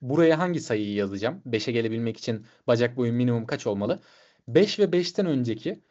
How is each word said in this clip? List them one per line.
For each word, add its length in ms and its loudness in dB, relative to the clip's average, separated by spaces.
buraya 360 4
hangi 220 -2
sayıyı 340 -2
yazacağım? 520 -2
Beşe 260 -2
gelebilmek 440 -2
için 300 -6
bacak 300 2
boyum 200 0
minimum 300 2
kaç 200 -6
olmalı? 340 -2
Beş 300 2
ve 140 2
beşten 340 0
önceki 640 -2